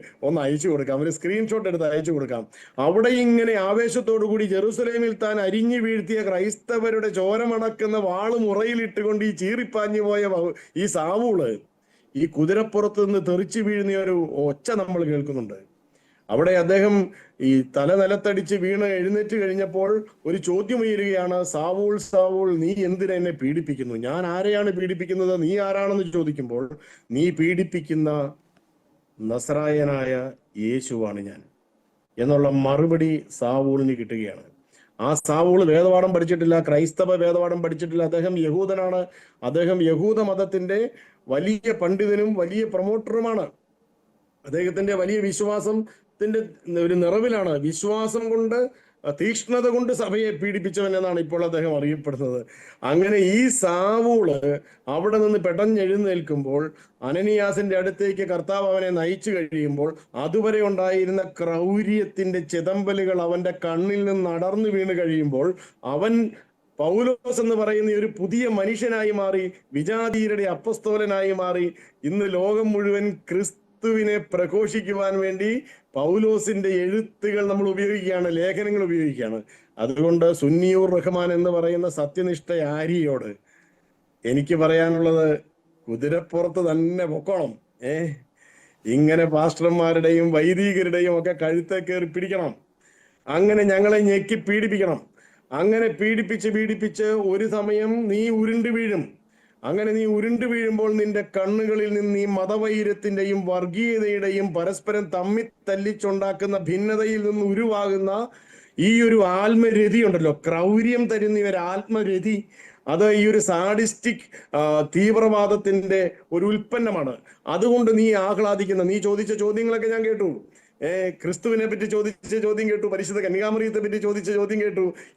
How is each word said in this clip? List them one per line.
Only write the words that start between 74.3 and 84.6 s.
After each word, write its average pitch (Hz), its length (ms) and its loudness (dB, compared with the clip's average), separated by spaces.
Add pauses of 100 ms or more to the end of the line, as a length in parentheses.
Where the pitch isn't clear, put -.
വേണ്ടി 196 440 -2 (300)
പൗലോസിന്റെ 196 760 2
എഴുത്തുകൾ 202 800 -2
നമ്മൾ 196 220 0
ഉപയോഗിക്കുകയാണ്, 185 680 -2
ലേഖനങ്ങൾ 196 460 0
ഉപയോഗിക്കുകയാണ്. 131 580 -2 (360)
അതുകൊണ്ട് 165 560 2
സുന്നിയൂർ 180 640 2
റഹ്മാൻ 175 340 0
എന്ന് 175 160 2
പറയുന്ന 175 400 0
സത്യനിഷ്ഠ 165 640 -4
ആരിയോട് 151 800 -2 (920)
എനിക്ക് 143 300 0
പറയാനുള്ളത്, 160 840 4 (500)